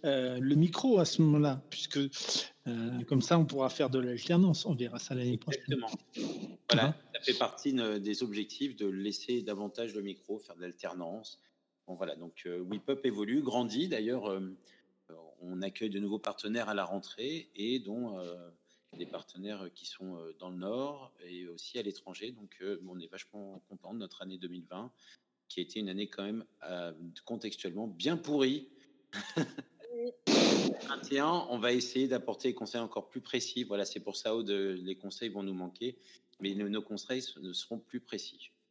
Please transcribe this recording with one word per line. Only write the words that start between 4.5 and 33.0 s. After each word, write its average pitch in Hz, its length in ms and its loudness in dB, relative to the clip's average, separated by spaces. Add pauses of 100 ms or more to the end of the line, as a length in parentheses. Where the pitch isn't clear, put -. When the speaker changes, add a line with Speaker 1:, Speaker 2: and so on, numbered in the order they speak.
Speaker 1:
On 180 100 2
verra 120 240 -2
ça - 160 -4
l'année 123 240 2
prochaine. - 300 -4
Speaker 2:
Exactement. 120 220 0 (800)
Voilà, 117 180 8
Speaker 1:
Hein ? 151 60 2 (200)
Speaker 2:
ça - 60 -4
fait 123 180 2
partie 127 340 2
de, 113 260 4
des 101 240 0
objectifs 110 540 -4
de 107 100 -2
laisser 101 560 0
davantage 104 520 -4
le 104 80 -4
micro, 98 360 -6
faire - 180 -16
de 85 60 -20
l'alternance. 90 800 -8 (460)
Bon, 92 80 -10
voilà, 85 200 -4
donc, 82 320 -14
euh, 87 140 -4
Whip 95 300 -6
Up 135 140 0
évolue, 113 380 2
grandit. 123 460 0
D'ailleurs, 117 420 0
euh, 95 240 -2 (880)
on 90 220 -6
accueille 98 260 -4
de 101 100 -4
nouveaux 104 200 -2
partenaires 107 500 -4
à 107 60 -2
la 98 100 0
rentrée 113 720 -6
et 113 240 0
dont, 107 380 -6
euh, 87 180 -8 (640)
des 85 80 -6
partenaires 92 680 -10
qui - 120 -18
sont, 92 300 -10
euh, 82 220 -12
dans 90 120 -10
le 90 80 -10
Nord 127 560 -6 (100)
et 90 240 -12
aussi 85 300 -10
à 117 40 -4
l'étranger. 101 500 -8
Donc, 107 280 -20
euh, 95 260 -4
on 92 140 -10
est 85 60 -12
vachement 95 640 -16
content 98 240 -14
de 117 40 -8
notre 98 220 -12
année 95 160 -10
deux 90 120 -10
mille 87 180 -10
vingt, 107 260 -10 (560)
qui - 120 -6
a - 20 -2
été - 180 -6
une 104 80 -2
année 98 200 -4
quand - 140 -8
même, 107 220 -4 (200)
euh, 87 280 -6 (320)
contextuellement 107 640 -6
bien 107 320 0
pourrie. 143 500 2 (440)
<laughs> - 680 -4 (220)
Speaker 3:
Oui. 240 120 -2 (720)
Speaker 2:
Vingt 135 260 -4
et 139 60 6
un, 165 320 4
on 123 80 0
va 117 140 4
essayer 123 340 4
d'apporter 123 440 0
des 107 40 -4
conseils 117 260 -4
encore 113 280 -4